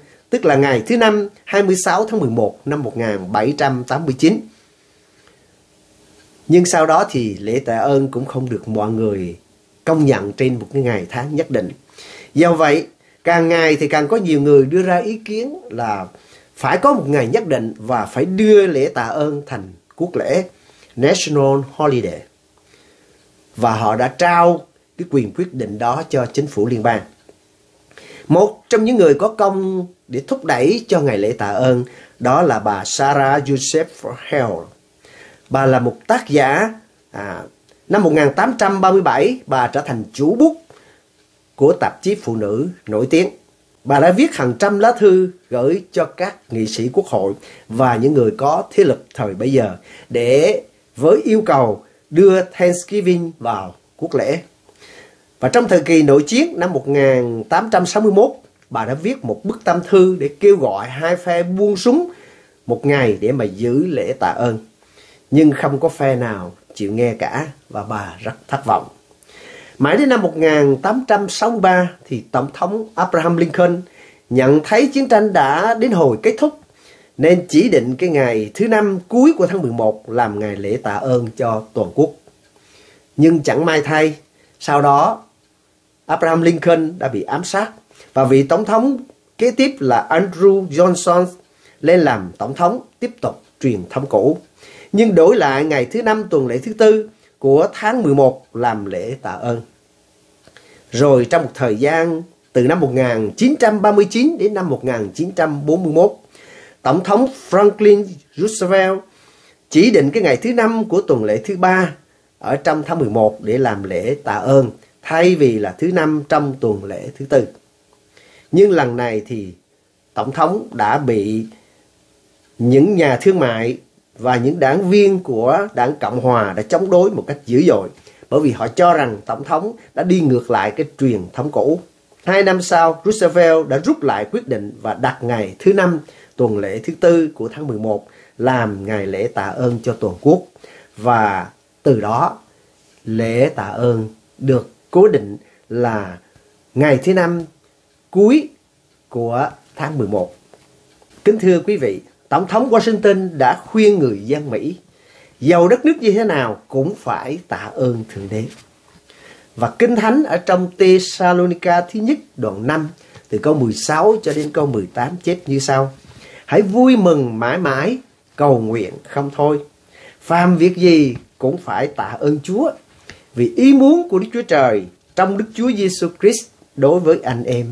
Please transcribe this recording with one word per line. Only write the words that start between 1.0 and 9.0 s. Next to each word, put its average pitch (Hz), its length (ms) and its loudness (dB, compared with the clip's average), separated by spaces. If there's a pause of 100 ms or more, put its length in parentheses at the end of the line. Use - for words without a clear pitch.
hai 202 180 0
mươi 190 120 2
sáu 185 300 -2
tháng 220 140 -4
mười 135 100 -2
một 113 360 -2
năm 147 180 -4
một 113 140 -8
nghìn 101 340 -6
bảy 110 260 0
trăm 131 260 -2
tám 147 220 -6
mươi 135 140 -4
chín. 170 200 2 (2000)
Nhưng 180 180 6
sau 165 200 0
đó 165 240 2
thì 110 280 -6
lễ 110 220 -4
tạ 113 180 -4
ơn 139 300 0
cũng 127 180 -8
không 127 240 -6
được 110 180 -8
mọi 107 240 -4
người 101 460 -4 (540)